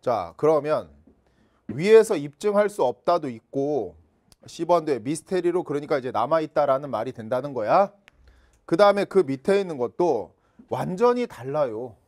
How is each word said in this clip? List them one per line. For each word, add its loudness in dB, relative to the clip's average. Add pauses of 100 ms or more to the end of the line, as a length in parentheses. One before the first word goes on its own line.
자, -2
그러면 2 (760)
위에서 4
입증할 -2
수 -4
없다도 -2
있고 -6 (500)
십 -10
번 2
돼. 0
미스테리로 -4
그러니까 -2
이제 -6
남아있다라는 0
말이 -6
된다는 -6
거야. 2 (720)
그 -2
다음에 4
그 0
밑에 0
있는 -8
것도 -2 (340)
완전히 0
달라요. -6 (120)